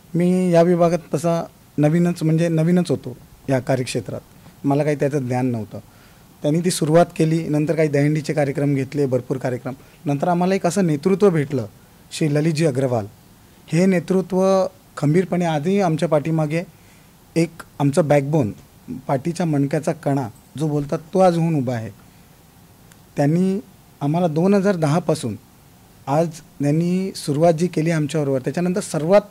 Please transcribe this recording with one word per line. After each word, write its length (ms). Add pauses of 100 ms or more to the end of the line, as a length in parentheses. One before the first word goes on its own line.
(140)
मी 380
या 100
विभागात 380 (140)
तसा 320 (320)
नवीनच, 460
म्हणजे 240
नवीनच 440
होतो 260 (320)
या 100
कार्यक्षेत्रात, 640 (420)
मला 200
काही 120
त्याचं 240
ज्ञान 260
नव्हतं. 340 (600)
त्यांनी 180
ती 120
सुरुवात 340 (120)
केली, 300
नंतर 280
काही 140
दहीहंडीचे 440
कार्यक्रम 420
घेतले, 300
भरपूर 320
कार्यक्रम. 360 (320)
नंतर 220
आम्हाला 280
एक 100
असं 220
नेतृत्व 420
भेटलं 360 (460)
श्री 220
ललितजी 320
अग्रवाल, 400 (640)
हे 180
नेतृत्व 800 (320)
खंबीरपणे 480
आजही 360
आमच्या 280
पाठीमागे 540 (720)
एक 140 (300)
आमचं 280
बॅकबोन, 440 (560)
पाठीच्या 380
मणक्याचा 460
कणा 380 (280)
जो 100
बोलतात 320 (140)
तो 60
आज 180
होऊन 180
उभा 180
आहे. 160 (1300)
त्यांनी 420 (420)
आम्हाला 260
दोन 260
हजार 220
दहापासून 600 (720)
आज 220
त्यांनी 840
सुरुवात 420
जी 140
केली 240
आमच्याबरोबर, 480
त्याच्यानंतर 400
सर्वात 520